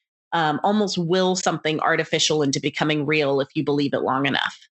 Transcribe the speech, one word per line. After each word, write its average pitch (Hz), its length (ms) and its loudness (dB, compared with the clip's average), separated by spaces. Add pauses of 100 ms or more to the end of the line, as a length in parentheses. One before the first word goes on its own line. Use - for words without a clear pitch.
(320)
um, 156 320 0
almost 202 340 0
will 185 380 2
something 160 460 -2
artificial 160 640 0
into 139 180 0
becoming 151 440 -2
real 139 360 0
if 139 140 -4
you 151 100 -2
believe 143 280 0
it 92 100 0
long 131 220 0
enough. 127 320 -2 (140)